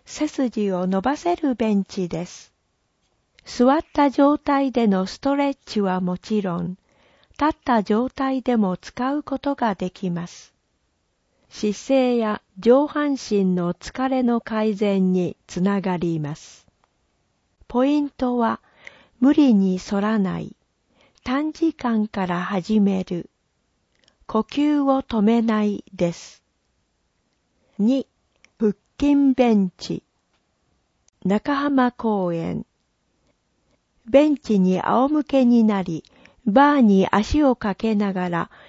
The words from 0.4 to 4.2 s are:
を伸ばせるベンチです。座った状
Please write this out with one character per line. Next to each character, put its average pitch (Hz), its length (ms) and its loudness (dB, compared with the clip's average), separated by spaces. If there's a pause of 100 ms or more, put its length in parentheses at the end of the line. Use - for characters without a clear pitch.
を 180 140 -2
伸 190 160 0
ば 269 140 -2
せ 349 200 -2
る 269 200 -2
ベ 220 180 0
ン 196 120 0
チ 180 240 -6
で 170 160 -6
す。 - 280 -20 (920)
座 247 280 2
っ 311 60 2 (140)
た 285 160 2
状 285 280 2